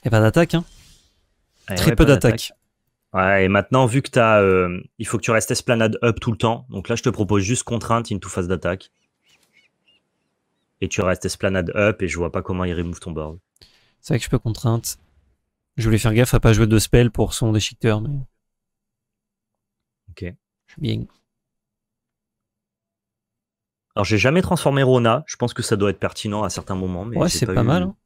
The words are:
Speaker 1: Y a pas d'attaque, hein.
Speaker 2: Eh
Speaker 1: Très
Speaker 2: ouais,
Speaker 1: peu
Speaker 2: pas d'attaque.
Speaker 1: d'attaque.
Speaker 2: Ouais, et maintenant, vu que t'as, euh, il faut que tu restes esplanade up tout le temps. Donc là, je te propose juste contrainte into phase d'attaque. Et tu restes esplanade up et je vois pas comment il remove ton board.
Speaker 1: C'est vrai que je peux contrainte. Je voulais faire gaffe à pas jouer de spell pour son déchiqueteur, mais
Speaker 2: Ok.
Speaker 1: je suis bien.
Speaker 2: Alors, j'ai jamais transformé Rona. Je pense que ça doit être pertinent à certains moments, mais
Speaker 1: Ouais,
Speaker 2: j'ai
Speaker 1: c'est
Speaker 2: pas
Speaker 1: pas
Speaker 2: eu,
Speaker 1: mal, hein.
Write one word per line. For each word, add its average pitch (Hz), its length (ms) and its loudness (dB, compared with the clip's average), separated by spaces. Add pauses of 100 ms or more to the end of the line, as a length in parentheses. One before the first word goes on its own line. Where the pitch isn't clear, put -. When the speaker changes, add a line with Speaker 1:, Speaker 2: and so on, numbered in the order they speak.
Speaker 1:
Y - 40 -2
a 113 40 0
pas 110 100 4
d'attaque, 160 320 4
hein. 165 100 -2 (1040)
Speaker 2:
Eh 98 60 -6
Speaker 1:
Très - 160 -2
Speaker 2:
ouais, 120 40 0
Speaker 1:
peu 160 100 6
Speaker 2:
pas - 0 -
d'attaque. 135 260 4
Speaker 1:
d'attaque. - 220 -4 (600)
Speaker 2:
Ouais, 95 320 4
et - 20 4
maintenant, 101 380 2
vu 123 160 0
que - 80 -10
t'as, 113 320 4
euh, 92 380 2 (200)
il 110 80 -8
faut 120 100 -6
que - 60 -6
tu - 80 -2
restes 113 200 0
esplanade 113 520 0
up 117 160 0
tout - 120 -4
le 104 60 -4
temps. 117 320 -2
Donc 98 180 -12
là, 117 80 -2
je - 80 -8
te 127 60 0
propose 101 340 0
juste 117 200 -4
contrainte 117 480 -4
into 95 180 -8
phase 92 180 -6
d'attaque. 92 440 -6 (1900)
Et 95 60 -4
tu - 140 -4
restes 92 240 -2
esplanade 92 500 -4
up 104 260 0
et 95 60 -4
je 80 100 -6
vois 85 140 -4
pas 95 100 -6
comment 90 220 -6
il 90 100 -4
remove 85 260 -6
ton 90 120 -12
board. 78 280 -10 (640)
Speaker 1:
C'est - 120 -4
vrai 117 60 0
que - 60 -10
je - 40 -10
peux 127 100 0
contrainte. 113 580 -4 (800)
Je 110 100 -4
voulais 110 120 2
faire 110 160 2
gaffe 123 200 2
à 120 60 4
pas 113 140 6
jouer 110 140 4
de 107 120 4
spell 120 320 2
pour - 220 -4
son 113 180 -2
déchiqueteur, 107 500 -2
mais 143 180 -6 (1900)
Speaker 2:
Ok. 87 120 -16 (460)
Speaker 1:
je - 60 -20
suis - 80 -14
bien. 113 240 -4 (3000)
Speaker 2:
Alors, 104 100 0
j'ai 110 140 2
jamais 143 220 2
transformé 139 420 0
Rona. 127 420 4
Je - 100 -14
pense 120 180 -4
que 113 100 -8
ça 113 120 0
doit 101 140 0
être 95 100 -4
pertinent 104 440 -6
à 98 60 -4
certains 95 260 -10
moments, 92 300 -6
mais 117 120 -8
Speaker 1:
Ouais, 160 120 0
Speaker 2:
j'ai - 100 -4
Speaker 1:
c'est 127 80 0
Speaker 2:
pas 92 80 -2
Speaker 1:
pas 123 80 0
Speaker 2:
eu, - 20 0
Speaker 1:
mal, 165 180 0
hein. 190 120 -8 (100)